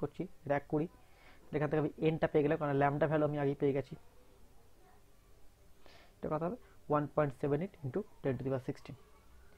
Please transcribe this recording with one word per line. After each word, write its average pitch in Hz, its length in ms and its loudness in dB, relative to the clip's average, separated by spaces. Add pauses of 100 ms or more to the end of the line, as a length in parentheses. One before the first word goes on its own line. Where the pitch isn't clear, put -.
করছি, 147 220 -6 (220)
এটা 139 140 0
এক - 120 -6
কুড়ি। 156 160 2 (680)
এখান 147 140 0
থেকে 156 140 2
আমি 143 80 0 (160)
এনটা 160 240 4
পেয়ে 151 120 6
গেলাম, 151 180 2
কারণ 143 200 0
ল্যামডা 143 280 4
value 151 200 2
আমি 147 140 -2
আগেই 139 180 0
পেয়ে 139 160 4
গেছি। 131 160 -4 (2250)
এটা - 160 -8
কত 151 140 -4
হবে? 226 100 -6 (320)
one 147 140 2 (120)
point 147 260 2
seven 147 240 0
eight - 80 -12 (120)
into 127 140 -4 (220)
ten 139 160 0
to 123 80 -10
the 135 60 -2
power 131 180 -2
sixteen। - 280 -12 (600)